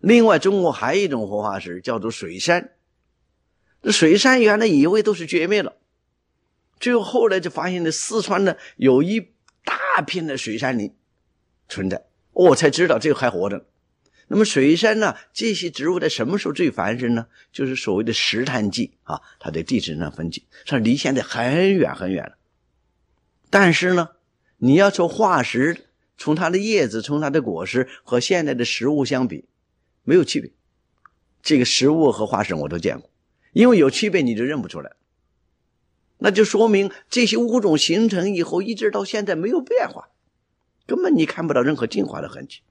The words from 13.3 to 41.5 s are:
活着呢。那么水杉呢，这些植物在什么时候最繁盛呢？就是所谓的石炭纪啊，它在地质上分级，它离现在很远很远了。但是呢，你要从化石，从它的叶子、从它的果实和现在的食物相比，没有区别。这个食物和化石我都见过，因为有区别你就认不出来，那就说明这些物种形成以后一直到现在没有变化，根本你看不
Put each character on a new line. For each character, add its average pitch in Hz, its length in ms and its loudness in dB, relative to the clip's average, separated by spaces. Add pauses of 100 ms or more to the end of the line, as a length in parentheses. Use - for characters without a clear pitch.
活 92 180 -4
着 101 100 -6
呢。 - 60 -16 (640)
那 - 80 -2
么 214 80 4
水 151 320 2
杉 214 240 0
呢， 190 160 -2 (160)
这 220 220 -4
些 170 160 -8
植 143 200 -6
物 180 80 -2
在 156 100 -2
什 117 180 -4
么 175 120 -2
时 - 100 -6
候 151 60 -4
最 170 160 0
繁 107 280 -4
盛 120 160 0
呢？ 113 120 -4 (260)
就 135 140 -4
是 131 80 -4
所 117 200 -4
谓 104 100 -2
的 113 80 -4
石 110 320 -2
炭 117 260 -2
纪 - 220 -6 (100)
啊， - 180 -10 (180)
它 - 120 -10
在 80 120 -6
地 104 180 -2
质 80 180 -8
上 78 120 -6
分 82 200 -8
级， - 160 -16 (200)
它 143 120 -2
离 117 180 2
现 135 180 -2
在 127 80 -2
很 151 520 0
远 131 200 0
很 95 180 -8
远 90 120 -6
了。 - 120 -18 (1120)
但 196 220 6
是 180 220 0
呢， 170 160 0 (480)
你 127 160 4
要 196 160 6
从 180 180 0
化 180 340 2
石， 139 440 -2 (300)
从 151 200 -2
它 170 120 -2
的 180 100 0
叶 202 280 0
子、 110 160 -6
从 143 180 -4
它 151 80 -4
的 147 140 0
果 92 240 -6
实 127 220 -2 (160)
和 123 160 0
现 170 260 0
在 139 80 -2
的 120 100 -2
食 - 240 -4
物 143 160 0
相 127 220 -2
比， 80 200 -8 (580)
没 139 100 0
有 175 80 6
区 - 180 -4
别。 - 120 -14 (880)
这 151 160 2
个 123 60 4
食 131 260 2
物 151 220 4
和 104 120 -2
化 101 200 -2
石 95 100 -6
我 76 140 -6
都 85 100 -6
见 82 220 -4
过， - 100 -20 (420)
因 240 160 6
为 233 100 6
有 139 120 6
区 214 180 -2
别 180 140 0
你 117 140 0
就 113 80 -2
认 139 180 -4
不 87 60 -10
出 80 120 -14
来， 67 120 -16 (1300)
那 208 120 2
就 202 140 4
说 214 240 2
明 196 240 2 (160)
这 247 180 2
些 214 100 0
物 240 220 0
种 196 180 2
形 180 320 2
成 190 240 -2
以 170 120 -2
后 175 180 -4
一 202 140 -6
直 214 160 -2
到 202 120 -4
现 208 220 -6
在 190 80 -2
没 165 140 -4
有 311 120 0
变 453 280 -2
化， - 220 -18 (760)
根 302 160 -2
本 359 140 2
你 160 100 2
看 170 220 -6
不 151 40 -2